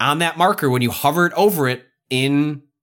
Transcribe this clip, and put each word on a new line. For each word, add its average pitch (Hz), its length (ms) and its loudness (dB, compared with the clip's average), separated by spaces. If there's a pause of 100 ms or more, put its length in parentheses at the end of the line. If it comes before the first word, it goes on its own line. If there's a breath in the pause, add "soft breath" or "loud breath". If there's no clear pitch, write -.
on 143 180 0
that 165 200 -2
marker, 180 320 0
when 127 120 0
you 120 80 0
hover 151 360 0
it 170 80 -2
over 175 340 2
it 123 160 -6 (260)
in 143 520 0 (200)